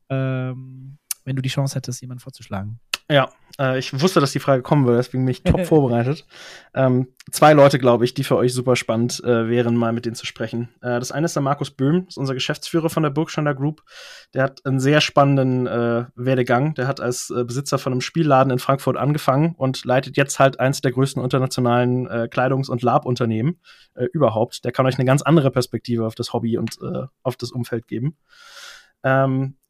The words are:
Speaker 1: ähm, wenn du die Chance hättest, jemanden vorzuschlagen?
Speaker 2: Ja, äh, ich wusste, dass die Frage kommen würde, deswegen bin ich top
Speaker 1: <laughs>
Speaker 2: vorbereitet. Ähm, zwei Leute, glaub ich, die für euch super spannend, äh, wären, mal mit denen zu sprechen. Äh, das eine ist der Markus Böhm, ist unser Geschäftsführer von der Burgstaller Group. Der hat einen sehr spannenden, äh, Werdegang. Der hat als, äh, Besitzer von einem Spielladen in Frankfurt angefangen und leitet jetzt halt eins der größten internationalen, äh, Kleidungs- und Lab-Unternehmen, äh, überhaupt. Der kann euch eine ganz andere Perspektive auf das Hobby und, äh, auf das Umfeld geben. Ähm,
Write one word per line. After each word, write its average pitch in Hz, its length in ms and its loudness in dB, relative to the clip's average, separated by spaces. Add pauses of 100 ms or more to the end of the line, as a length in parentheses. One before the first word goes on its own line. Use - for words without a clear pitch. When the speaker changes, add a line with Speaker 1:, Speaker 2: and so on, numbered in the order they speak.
Speaker 1:
ähm, 131 880 -6 (280)
wenn 135 120 -4
du 131 60 -2
die 131 80 -4
Chance 139 240 -2
hättest, 127 260 -8
jemanden 127 200 -14
vorzuschlagen? 107 600 -12 (300)
Speaker 2:
Ja, 139 200 2 (280)
äh, 131 200 0
ich 135 240 -6
wusste, 190 180 4
dass 139 120 2
die - 60 -2
Frage 135 240 2
kommen 147 220 2
würde, 120 140 4
deswegen 127 260 -2
bin 127 80 0
ich - 100 -12
top 180 220 2
Speaker 1:
<laughs> - 20 -6
Speaker 2:
vorbereitet. 131 600 2 (480)
Ähm, 131 340 2 (220)
zwei 151 240 6
Leute, 143 240 8
glaub 120 240 4
ich, 123 100 2
die 139 120 -2
für 135 120 2
euch 123 160 2
super 123 240 0
spannend, 117 480 -2
äh, 113 240 0
wären, 117 280 2
mal 117 180 0
mit 117 100 -6
denen 117 100 -8
zu - 120 -12
sprechen. 117 420 -8 (140)
Äh, 123 160 -4
das 123 120 -8
eine 147 140 -4
ist 170 100 -2
der 147 80 -2
Markus 139 280 -2
Böhm, 156 360 0
ist - 120 -16
unser 135 160 -4
Geschäftsführer 156 560 -4
von 160 120 -2
der 151 80 2
Burgstaller 147 440 -2
Group. 143 280 -4 (520)
Der 131 80 0
hat - 240 -4
einen 135 120 0
sehr 139 220 4
spannenden, 135 680 2
äh, 117 380 -2 (120)
Werdegang. 127 580 0
Der 127 120 -4
hat 139 140 -4
als, 123 300 -6
äh, 123 140 -2
Besitzer 135 340 -4
von 135 140 -4
einem 127 100 -2
Spielladen 135 500 2
in 123 60 0
Frankfurt 135 400 -2
angefangen 147 580 0
und 131 300 -4
leitet 131 320 0
jetzt 139 200 0
halt 135 220 2
eins 131 220 0
der 131 100 0
größten 131 300 0
internationalen, 123 840 0
äh, 117 220 -4
Kleidungs- 131 400 0
und 123 120 -4
Lab-Unternehmen, 120 760 0 (360)
äh, 123 180 -4
überhaupt. 113 540 0
Der 120 60 -4
kann 131 120 2
euch 127 140 0
eine 131 80 0
ganz 135 160 4
andere 139 280 4
Perspektive 117 560 -2
auf 110 80 -6
das - 200 -6
Hobby 113 240 -2
und, 117 240 -6
äh, 127 220 -6 (180)
auf 123 140 -6
das - 160 -12
Umfeld 120 360 -8
geben. 123 300 -6 (840)
Ähm, 135 520 0 (160)